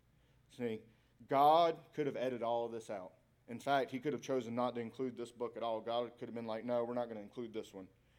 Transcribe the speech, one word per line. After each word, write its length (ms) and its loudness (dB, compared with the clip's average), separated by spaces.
See, 220 -2
God 460 8
could 140 -2
have 80 -2
edited 260 -2
all 240 0
of 60 -6
this 180 -10
out. 220 -8
In 120 -10
fact, 320 2
he 80 -4
could 140 0
have 100 -6
chosen 320 -2
not 180 2
to 80 -2
include 340 -4
this 160 -8
book 240 -6
at 60 -8
all. 200 -2
God 360 0
could 100 -8
have 60 -10
been 140 -6
like, 180 -4
"No, 180 2
we're 120 -2
not 140 -2
gonna 100 -8
include 340 -10
this 200 -8
one." 140 -12